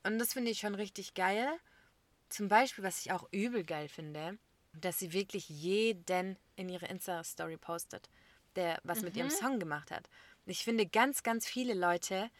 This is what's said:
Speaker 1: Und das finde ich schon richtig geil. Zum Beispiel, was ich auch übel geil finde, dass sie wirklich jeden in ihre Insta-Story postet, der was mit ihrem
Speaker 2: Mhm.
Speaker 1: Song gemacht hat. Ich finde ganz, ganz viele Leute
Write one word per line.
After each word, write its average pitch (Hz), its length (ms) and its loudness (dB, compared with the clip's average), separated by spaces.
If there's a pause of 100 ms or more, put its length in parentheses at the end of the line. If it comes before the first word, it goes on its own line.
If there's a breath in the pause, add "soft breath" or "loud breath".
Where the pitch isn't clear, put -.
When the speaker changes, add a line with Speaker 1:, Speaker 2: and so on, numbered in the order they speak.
Speaker 1:
Und 214 160 2
das 233 140 0
finde 240 180 0
ich 214 80 -4
schon 208 160 -2
richtig 196 380 -6
geil. 196 340 4 (840 soft breath)
Zum 208 200 -2
Beispiel, 220 340 6
was 190 220 -2
ich - 80 -2
auch 180 180 -4
übel 214 320 0
geil 156 240 -4
finde, 156 500 -8 (360)
dass 165 260 -2
sie 170 140 -4
wirklich 196 360 -2
jeden 185 880 2 (200)
in 185 120 -6
ihre 180 180 -6
Insta-Story 165 680 -6
postet, - 500 -8 (480 soft breath)
der 170 280 0
was 175 180 -2
mit 180 140 -4
ihrem 254 140 0
Speaker 2:
Mhm. - 20 0
Speaker 1:
Song 277 280 2
gemacht 147 320 -2
hat. - 180 -6 (360 loud breath)
Ich 185 180 -4
finde 226 220 4
ganz, 240 380 4
ganz 226 240 0
viele 247 260 0
Leute 185 560 2 (100)